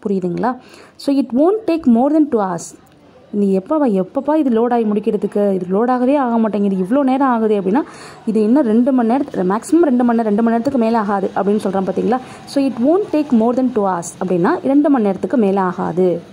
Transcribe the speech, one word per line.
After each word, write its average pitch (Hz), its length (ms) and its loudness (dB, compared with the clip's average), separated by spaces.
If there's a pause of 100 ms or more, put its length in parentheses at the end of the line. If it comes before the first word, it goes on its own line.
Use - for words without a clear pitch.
புரியுதுங்களா? 190 500 -2 (400)
So - 200 -2
"it 269 200 -2
won't 359 300 2
take 330 180 -2 (140)
more 277 180 2
than 320 140 4
two 226 180 0
hours". - 400 -10 (440)
நீ 202 200 0
எப்போ, 269 360 0
எப்பப்பா 202 460 -2
இது 247 340 2
லோட் 240 40 0
ஆகி 233 120 0
முடிக்கிறதுக்கு? 208 680 -2
இது 180 180 -4
லோட் 214 180 0
ஆகவே 254 280 2
ஆக 240 220 0
மாட்டேங்குது, 202 380 0
இவ்வளோ 190 260 0
நேரம் 269 260 2
ஆகுது 220 320 0
அப்படின்னா 196 200 0 (460)
இது 220 160 0
இன்னும் 247 240 2
ரெண்டு 233 260 2
மணி 247 160 2
நேரத்து-, 240 440 -2
மேக்ஸிமம் 302 320 2
ரெண்டு 254 200 2
மணி 233 140 2
நேரம், 233 60 0
ரெண்டு 214 180 0
மணி 226 140 2
நேரத்துக்கு 262 220 -2
மேலே 226 180 2
ஆகாது 202 380 -2
அப்படின்னு 202 220 0
சொல்கிறோம் 196 300 -2
பார்த்தீங்களா? 190 320 -2 (260)
So 277 200 -2
"it 262 80 -2 (140)
won't 370 280 0
take 302 160 0 (120)
more 240 160 2
than 262 160 0
two 202 180 0
hours" 175 180 -6 (140)
அப்படின்னா 185 400 0
ரெண்டு 285 260 2
மணி 254 140 2
நேரத்துக்கு 196 320 -2
மேலே 196 200 2
ஆகாது. 180 640 -2 (120)